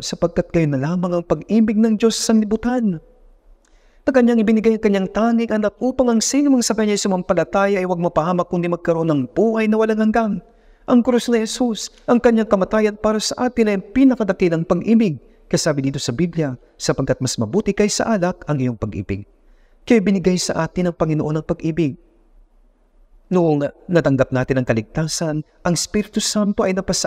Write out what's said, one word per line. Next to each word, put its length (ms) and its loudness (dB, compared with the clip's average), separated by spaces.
"Sapagkat 480 -4
kayo 160 2
na 160 -2
lamang 320 -2
ang 80 -2
pag-ibig 560 0
ng 160 2
Diyos 240 0
sa 160 2
sanlibutan, 640 0
na 80 0
Kanyang 260 4
ibinigay 380 2
ang 20 -16
Kanyang 300 0
tanging 420 0
anak 240 -2
upang 320 0
ang 80 2
sino 320 0
mang 160 4
sa 80 0
Kanya'y 240 0
sumampalataya 800 0
ay 80 -2
huwag 160 -2
mapahamak 480 -2
kundi 160 -2
magkaroon 400 -2
ng 160 0
buhay 340 0
na 80 2
walang 240 0
hanggan." 400 0
Ang 160 4
krus 240 0
ni 160 0
Jesus, 480 -6
ang 80 6
Kanyang 320 2
kamatayan 480 0
para 240 -2
sa 300 -4
atin 180 2
ay 80 0
ang 160 -6
pinakadakilang 720 2
pag-ibig. 560 2
Kaya 160 0
sabi 240 0
dito 160 -4
sa 80 -8
Biblia, 480 -2
"Sapagkat 480 -2
mas 160 -4
mabuti 320 -2
kaysa 400 0
alak 400 -2
ang 80 0
iyong 200 -2
pag-ibig." 520 -8
Kaya 160 6
binigay 400 0
sa 240 -2
atin 240 -2
ng 80 -8
Panginoon 440 -2
ang 40 -12
pag-ibig. 480 -2
Noong 400 2
natanggap 480 2
natin 240 0
ang 80 -2
kaligtasan, 800 -4
ang 320 -4
Espiritu 400 -4
Santo 480 -2
ay 80 0
napasa 340 -4